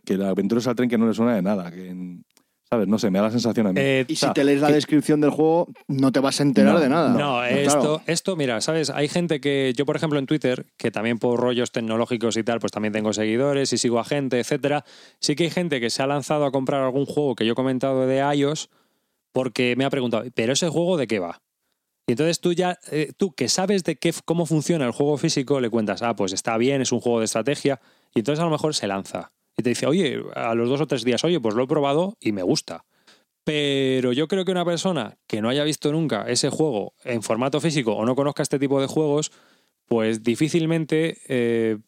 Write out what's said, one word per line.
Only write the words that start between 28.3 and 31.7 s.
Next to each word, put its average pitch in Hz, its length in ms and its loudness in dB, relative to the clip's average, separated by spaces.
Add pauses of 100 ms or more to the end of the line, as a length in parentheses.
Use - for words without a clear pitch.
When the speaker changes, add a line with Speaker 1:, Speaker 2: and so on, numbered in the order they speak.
Speaker 2:
a - 20 0
lo 170 60 0
mejor 156 240 0
se - 120 -4
lanza. 95 460 -6 (240)
Y 110 60 -6
te 120 80 0
dice, 120 160 -2
"Oye", 131 360 0 (140)
a 120 180 -2
los 117 140 0
dos 139 140 0
o 156 40 -2
tres 123 180 -4
días, 120 200 0
"Oye, 165 160 2
pues 110 140 0
lo 135 100 2
he - 20 -6
probado 151 540 0